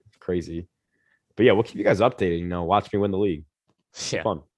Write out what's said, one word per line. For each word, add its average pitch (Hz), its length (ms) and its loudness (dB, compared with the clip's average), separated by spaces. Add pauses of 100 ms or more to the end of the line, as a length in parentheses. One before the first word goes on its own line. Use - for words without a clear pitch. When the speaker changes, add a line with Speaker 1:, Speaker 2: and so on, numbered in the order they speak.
(200)
Speaker 1:
Crazy. 85 480 -6 (680)
But 113 100 4
yeah, 117 60 8
we'll 104 120 4
keep - 140 -14
you - 60 -4
guys 98 160 2
updated. 98 400 0
You 87 80 -6
know, 87 160 -4
watch 98 280 0
me 104 80 -2
win 101 120 0
the 95 80 -2
league. 85 260 -2 (680)
Speaker 2:
Yeah. 90 120 -4
Speaker 1:
Fun. 92 180 -2 (160)